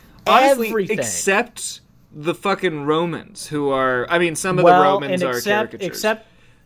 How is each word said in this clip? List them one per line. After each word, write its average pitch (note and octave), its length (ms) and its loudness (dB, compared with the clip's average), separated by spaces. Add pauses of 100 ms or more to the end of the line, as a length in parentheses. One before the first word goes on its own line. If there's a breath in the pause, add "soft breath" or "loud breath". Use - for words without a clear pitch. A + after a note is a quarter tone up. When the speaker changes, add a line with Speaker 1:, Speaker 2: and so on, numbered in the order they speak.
(260 loud breath)
Speaker 1:
Honestly, A#3+ 420 2
Speaker 2:
Everything. G#3 300 -2
Speaker 1:
except - 840 -4 (320)
the D3+ 220 -4
fucking F#3 500 -4
Romans, D#3 640 -4
who D3 240 -2
are, C3 400 0
I E3+ 80 2
mean, E3+ 180 0
some F#3 220 -2
of F3+ 60 4
Speaker 2:
Well, F3 160 8
Speaker 1:
the F#3 80 6
Romans F#3+ 340 0
Speaker 2:
and C3 100 -2
Speaker 1:
are B2 40 -4
Speaker 2:
except, G#3 360 -2
Speaker 1:
caricatures. A#2 160 -8
Speaker 2:
except, A3 380 -4 (400 soft breath)